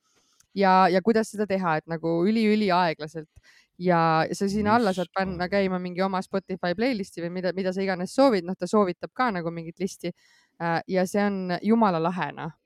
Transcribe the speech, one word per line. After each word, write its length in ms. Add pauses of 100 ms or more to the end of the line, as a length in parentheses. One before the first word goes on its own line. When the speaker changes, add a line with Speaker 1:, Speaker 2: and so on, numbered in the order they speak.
(560)
Speaker 1:
ja, 340
ja 120
kuidas 300
seda 160
teha, 320
et 80
nagu 400
üli-, 280
üliaeglaselt. 760 (480)
Ja 540
sa 160
sinna 280
alla 160
saad 160
Speaker 2:
Mis 60
Speaker 1:
panna 300
Speaker 2:
on? 60
Speaker 1:
käima 300
mingi 220
oma 200
Spotify 520
playlisti 480
või 100
mida, 200
mida 200
sa 100
iganes 320
soovid, 300
noh, 100
ta 120
soovitab 460
ka 200
nagu 180
mingit 300
listi. 320 (480)
Äh, 260
ja 200
see 160
on 380
jumala 400
lahe, 320
noh. 180 (160)